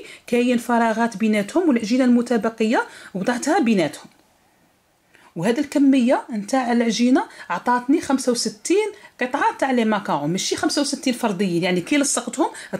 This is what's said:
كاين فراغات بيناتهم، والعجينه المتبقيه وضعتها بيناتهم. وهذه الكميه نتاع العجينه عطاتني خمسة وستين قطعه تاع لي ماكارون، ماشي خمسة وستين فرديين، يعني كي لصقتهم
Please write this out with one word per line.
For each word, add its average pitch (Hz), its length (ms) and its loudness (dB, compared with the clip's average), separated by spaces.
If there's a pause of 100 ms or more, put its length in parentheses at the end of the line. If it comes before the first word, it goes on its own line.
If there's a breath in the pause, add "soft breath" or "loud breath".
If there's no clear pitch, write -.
(260 loud breath)
كاين 247 320 2
فراغات 233 580 0
بيناتهم، 214 520 0
والعجينه 247 360 2
المتبقيه 240 800 2 (320 loud breath)
وضعتها 240 440 0
بيناتهم. 214 480 0 (1300 soft breath)
وهذه 220 240 0
الكميه 277 640 4 (100)
نتاع 240 400 -2
العجينه 240 500 2 (280 loud breath)
عطاتني 247 500 0
خمسة 269 320 -2
وستين 349 600 -2 (280 loud breath)
قطعه 285 380 -2
تاع 269 120 0
لي 240 140 2
ماكارون، 196 460 -2
ماشي 185 260 -4
خمسة 311 260 -2
وستين 269 300 -2
فرديين، 196 500 -2
يعني 180 180 0
كي 294 160 -2
لصقتهم 277 500 -2 (320 loud breath)